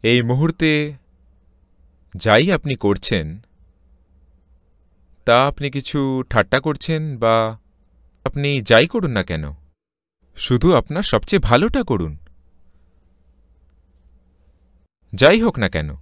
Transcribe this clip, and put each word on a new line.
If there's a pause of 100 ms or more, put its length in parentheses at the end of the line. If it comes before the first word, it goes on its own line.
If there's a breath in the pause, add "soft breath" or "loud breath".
এই
মুহূর্তে (1200)
যাই
আপনি
করছেন, (1900)
তা
আপনি
কিছু
ঠাট্টা
করছেন
বা (680)
আপনি
যাই
করুন
না
কেন, (840)
শুধু
আপনার
সবচেয়ে
ভালোটা
করুন। (3000)
যাই
হোক
না
কেন